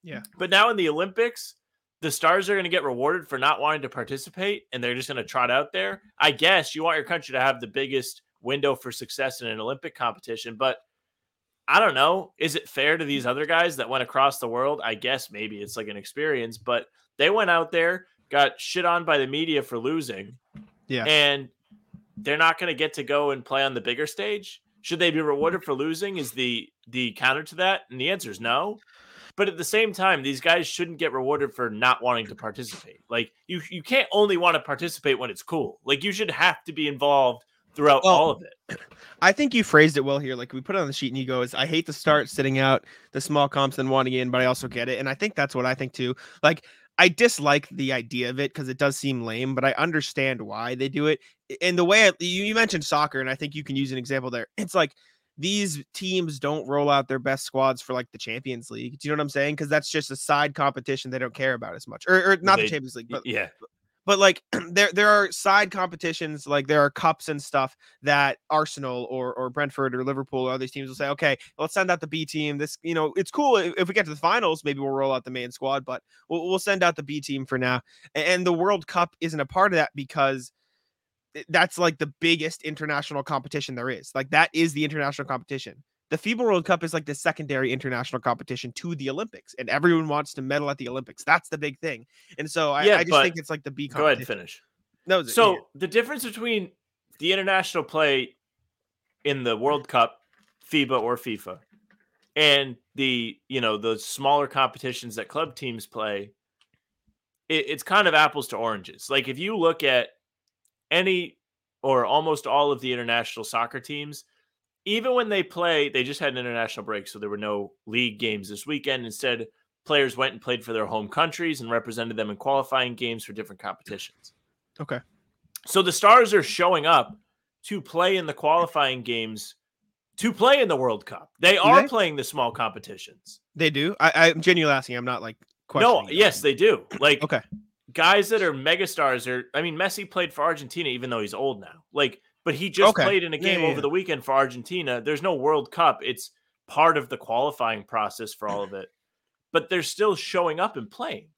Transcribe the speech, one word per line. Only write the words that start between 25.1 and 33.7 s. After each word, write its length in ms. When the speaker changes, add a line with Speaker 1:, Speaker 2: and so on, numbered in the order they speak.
Speaker 2:
be 100
rewarded 420
for 100
losing 440
is 140
the, 360
the 260
counter 300
to 140
that, 240
and 100
the 80
answer 220
is 100
no. 380
But 100
at 100
the 60
same 300
time, 300
these 180
guys 260
shouldn't 300
get 160
rewarded 420
for 140
not 340
wanting 240
to 80
participate. 640
Like, 220
you, 220
you 120